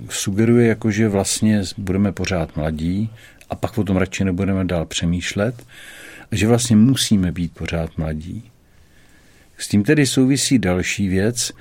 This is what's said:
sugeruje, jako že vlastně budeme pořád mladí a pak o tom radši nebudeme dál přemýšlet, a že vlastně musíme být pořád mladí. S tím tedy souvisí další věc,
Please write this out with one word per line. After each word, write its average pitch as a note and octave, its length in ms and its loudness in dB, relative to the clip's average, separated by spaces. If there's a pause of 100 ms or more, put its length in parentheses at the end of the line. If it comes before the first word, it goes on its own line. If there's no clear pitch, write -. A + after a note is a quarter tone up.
sugeruje, A2+ 580 2
jako A2 240 0
že G#2+ 180 2
vlastně G2+ 540 0 (160)
budeme G2 340 0
pořád F2+ 440 -4
mladí D#2+ 540 -4 (400)
a - 40 -6
pak - 240 -6
o G#2 60 0
tom F#2+ 120 0
radši F#2+ 280 -2
nebudeme F#2+ 400 -2
dál F2 220 -2
přemýšlet, F#2+ 800 -4 (640)
a A2+ 40 -4
že G2 100 2
vlastně A#2+ 300 4
musíme G#2+ 560 4
být E2+ 200 -6
pořád E2 460 -6
mladí. D#2+ 440 -6 (1160)
S - 100 -12
tím G#2 140 2
tedy D3 240 4
souvisí C3 520 2
další F#2 500 0
věc, G2 520 -2